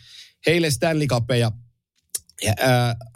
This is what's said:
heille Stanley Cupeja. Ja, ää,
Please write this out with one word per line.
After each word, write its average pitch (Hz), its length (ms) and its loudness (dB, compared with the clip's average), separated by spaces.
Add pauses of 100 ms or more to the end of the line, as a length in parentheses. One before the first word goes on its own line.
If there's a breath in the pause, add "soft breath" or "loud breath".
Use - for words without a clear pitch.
(460 loud breath)
heille 165 260 2
Stanley 151 360 0
Cupeja. 120 440 0 (920)
Ja, 110 160 2
ää, 123 360 2 (200)